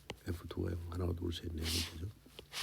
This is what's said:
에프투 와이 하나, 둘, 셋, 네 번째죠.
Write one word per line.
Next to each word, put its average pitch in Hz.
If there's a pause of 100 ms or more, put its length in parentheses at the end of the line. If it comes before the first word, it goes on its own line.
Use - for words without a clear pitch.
(260)
에프투 87
와이 90 (140)
하나, 87
둘, 85
셋, 85
네 82
번째죠. 80 (520)